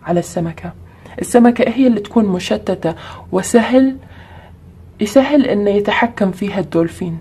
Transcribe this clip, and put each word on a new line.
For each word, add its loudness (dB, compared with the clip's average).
على 0
السمكة، -8
السمكة 4
هي 2
اللي 2
تكون 0
مشتتة، -2
وسهل، 2
يسهل 4
إنه 0
يتحكم 0
فيها -6
الدولفين -4